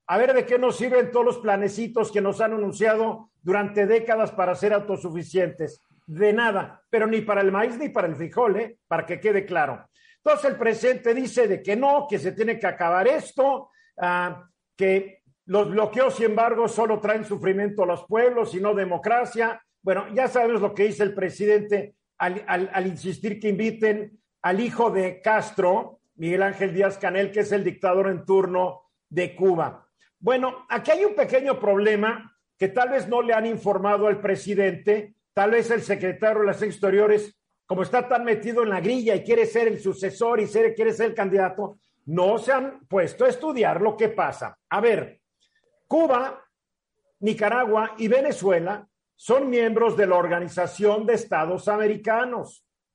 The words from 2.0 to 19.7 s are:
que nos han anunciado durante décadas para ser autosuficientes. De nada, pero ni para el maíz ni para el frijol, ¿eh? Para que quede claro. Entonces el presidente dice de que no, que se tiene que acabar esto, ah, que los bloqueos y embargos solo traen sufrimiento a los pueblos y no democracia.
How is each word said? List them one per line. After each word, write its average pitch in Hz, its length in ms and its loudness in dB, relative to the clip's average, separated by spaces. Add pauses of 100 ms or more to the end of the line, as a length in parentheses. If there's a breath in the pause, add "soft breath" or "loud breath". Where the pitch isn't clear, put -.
que 202 80 0
nos 196 200 -2
han 220 120 0
anunciado 220 800 -2 (100)
durante 202 440 0
décadas 226 440 2
para 180 240 0
ser 202 180 0
autosuficientes. 175 1120 -4 (240)
De 190 260 2
nada, 214 560 -2
pero 220 200 0
ni 220 140 0
para 202 180 0
el 190 100 4
maíz 226 260 -2
ni 294 120 -6
para 190 180 -2
el 160 80 -4
frijol, 175 420 0
¿eh? 220 300 -8
Para 165 180 -2
que 175 140 -8
quede 196 260 0
claro. 147 400 -2 (340 soft breath)
Entonces 285 340 2
el 202 40 -6
presidente 233 560 0
dice 240 360 0
de 190 120 0
que 202 140 -2
no, 277 340 2
que 185 120 -2
se 180 120 -4
tiene 220 240 -2
que 196 120 -2
acabar 180 400 0
esto, 269 640 0 (280 soft breath)
ah, 180 500 -4 (280)
que 196 460 0 (240)
los 190 240 0
bloqueos 214 500 0
y 226 40 0
embargos 226 480 2
solo 214 280 0
traen 214 240 -2
sufrimiento 196 580 -2
a 175 40 2
los 170 200 -4
pueblos 233 480 2
y 185 60 -4
no 208 140 2
democracia. 220 840 -2 (220)